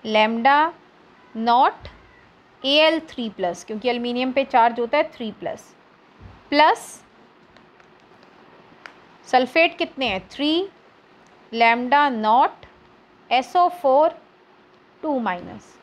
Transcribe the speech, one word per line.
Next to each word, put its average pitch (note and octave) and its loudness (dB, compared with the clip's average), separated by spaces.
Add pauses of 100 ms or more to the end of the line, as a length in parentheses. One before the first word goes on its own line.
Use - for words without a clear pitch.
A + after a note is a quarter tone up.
lambda A3+ 2 (760)
naught A#3 0 (760)
ए C4+ 0
एल D#4 2
थ्री B3 -10
प्लस, F#3 -6
क्योंकि G#3+ -6
एल्यूमिनियम B3 -4
पे C4+ 0
चार्ज A#3+ 2
होता A#3 -2
है D#4 -2
थ्री A3 -10
प्लस, - -12 (760)
प्लस D#4 0 (2250)
सल्फेट D#4+ 0
कितने C4+ -6
हैं, F#3+ -6
थ्री, D#4+ -4 (840)
lambda B3 2 (120)
naught B3 0 (640)
एस B3 -2
ओ F4+ 4
फ़ोर D#4 2 (840)
टू D4 -2
माइनस। F3+ -8